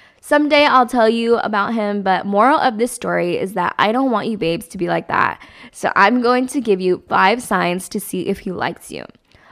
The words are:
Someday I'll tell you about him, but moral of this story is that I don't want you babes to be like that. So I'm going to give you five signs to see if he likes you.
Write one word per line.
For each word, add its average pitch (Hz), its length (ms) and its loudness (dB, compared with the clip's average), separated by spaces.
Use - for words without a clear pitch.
Someday 294 460 2
I'll 254 220 4
tell 233 200 2
you 233 300 2
about 214 380 -2
him, 208 260 -2
but 190 240 0
moral 214 320 4
of 220 220 2
this 240 120 0
story 175 460 -2
is 190 160 -6
that 175 240 -2
I 202 140 4
don't 262 180 0
want 220 200 -2
you 220 60 -4
babes 165 340 -4
to 190 100 -12
be 175 80 -2
like 170 220 -2
that. - 300 0
So - 240 -4
I'm 233 280 4
going 247 240 2
to 285 120 -6
give 202 220 0
you 180 260 0
five 202 360 2
signs 180 460 -2
to 214 100 -6
see 185 260 -6
if - 140 -4
he 185 120 -10
likes - 380 -8
you. - 160 -14